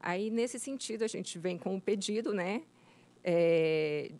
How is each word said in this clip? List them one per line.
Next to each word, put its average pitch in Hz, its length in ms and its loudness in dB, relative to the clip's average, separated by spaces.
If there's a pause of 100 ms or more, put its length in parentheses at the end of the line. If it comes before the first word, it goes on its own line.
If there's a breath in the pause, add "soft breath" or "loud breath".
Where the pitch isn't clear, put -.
Aí, 190 220 -2
nesse 233 300 -2
sentido, 233 440 -6
a 220 40 0
gente 185 320 -6
vem 175 180 -2
com 185 180 -4
o 190 60 -4
pedido, 208 540 0
né, 196 280 -2 (600 soft breath)
é, 160 960 4